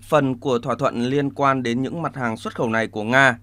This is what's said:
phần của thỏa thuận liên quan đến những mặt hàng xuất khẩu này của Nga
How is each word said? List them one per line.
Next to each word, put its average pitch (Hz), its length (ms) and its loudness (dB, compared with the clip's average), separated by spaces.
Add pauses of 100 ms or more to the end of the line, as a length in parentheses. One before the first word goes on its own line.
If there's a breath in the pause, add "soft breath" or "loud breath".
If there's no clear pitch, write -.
phần 135 300 2
của 127 200 0
thỏa 120 160 -4
thuận 120 280 -2
liên 139 280 0
quan 135 320 0
đến 120 200 -2
những 160 200 -6
mặt 143 140 -6
hàng 117 200 -2
xuất - 200 -10
khẩu 135 120 0
này 113 180 0
của 104 160 -6
Nga 123 400 4